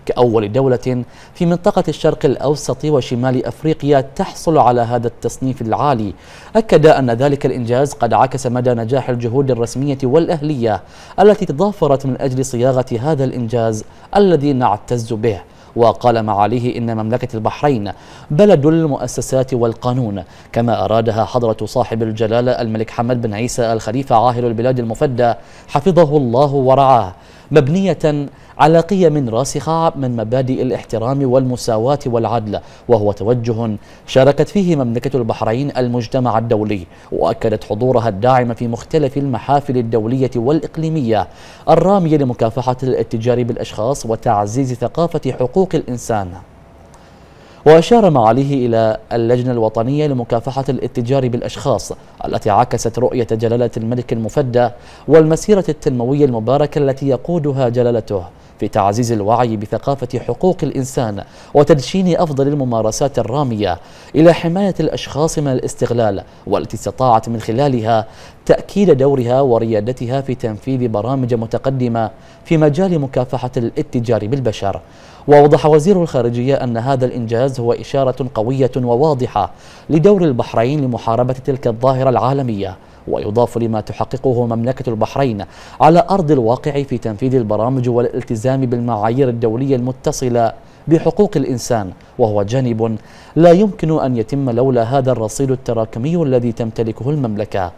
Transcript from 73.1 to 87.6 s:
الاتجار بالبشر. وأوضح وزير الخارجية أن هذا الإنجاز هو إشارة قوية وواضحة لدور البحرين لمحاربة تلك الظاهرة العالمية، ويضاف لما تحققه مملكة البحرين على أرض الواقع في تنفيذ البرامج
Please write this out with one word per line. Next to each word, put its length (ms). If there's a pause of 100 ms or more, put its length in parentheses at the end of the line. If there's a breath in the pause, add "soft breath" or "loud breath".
الاتجار 720
بالبشر. 540 (460 loud breath)
وأوضح 380
وزير 360
الخارجية 540
أن 220
هذا 280
الإنجاز 540
هو 140
إشارة 600
قوية 440
وواضحة 720 (380 loud breath)
لدور 340
البحرين 580
لمحاربة 520
تلك 340
الظاهرة 420
العالمية، 640 (320 loud breath)
ويضاف 500
لما 240
تحققه 640
مملكة 440
البحرين 560 (360 loud breath)
على 280
أرض 220
الواقع 520
في 140
تنفيذ 380
البرامج 540